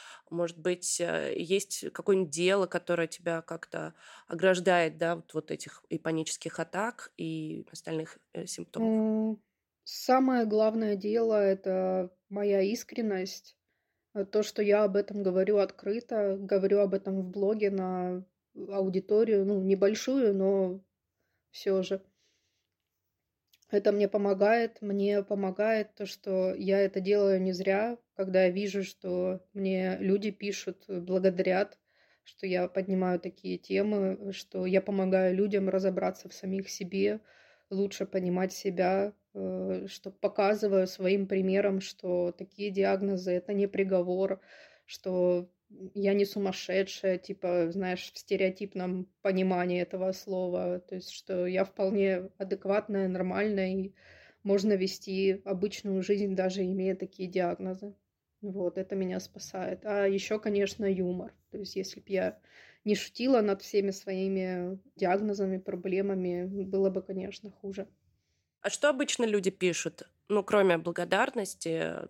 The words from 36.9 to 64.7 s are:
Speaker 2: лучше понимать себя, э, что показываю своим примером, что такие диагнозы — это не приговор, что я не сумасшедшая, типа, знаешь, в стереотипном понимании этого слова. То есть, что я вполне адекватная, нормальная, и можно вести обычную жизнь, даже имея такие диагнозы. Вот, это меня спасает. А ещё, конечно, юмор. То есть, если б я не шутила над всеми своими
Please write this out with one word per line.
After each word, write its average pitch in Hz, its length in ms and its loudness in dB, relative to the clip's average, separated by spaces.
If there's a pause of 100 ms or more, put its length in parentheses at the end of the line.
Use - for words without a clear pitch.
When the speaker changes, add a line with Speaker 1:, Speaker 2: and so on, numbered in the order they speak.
Speaker 2:
лучше 196 360 -2
понимать 185 460 0
себя, 190 600 0 (200)
э, 185 540 -6
что - 240 -14
показываю 202 760 2
своим 190 400 0
примером, 196 540 2
что 180 520 -2
такие 202 380 -8
диагнозы — 190 640 2
это 180 200 -2
не 196 140 2
приговор, 190 760 0 (440)
что 180 640 0 (440)
я 202 200 2
не 202 120 4
сумасшедшая, 190 920 -2
типа, 180 540 0
знаешь, 180 420 -4
в - 40 -18
стереотипном 185 880 -2 (140)
понимании 185 600 2
этого 185 300 -2
слова. 180 680 -4
То 185 160 -14
есть, 180 160 -12
что 180 360 -4
я 185 160 2
вполне 190 760 0
адекватная, 196 720 -2
нормальная, 185 640 0
и 190 200 -4 (500)
можно 202 300 4
вести 190 720 0
обычную 196 580 -2
жизнь, 202 320 0
даже 185 300 0
имея 185 300 0
такие 185 340 -8
диагнозы. 185 640 -4 (460)
Вот, 185 360 -4
это 190 200 -6
меня 185 240 -2
спасает. 190 640 -10
А 202 220 2
ещё, 196 320 0
конечно, 202 520 -2
юмор. 180 420 -2 (180)
То 190 80 -12
есть, 196 180 -10
если - 240 -8
б - 80 -20
я 185 300 -2 (440)
не 208 120 2
шутила 247 460 2
над 196 200 2
всеми 196 300 0
своими 190 840 -4 (200)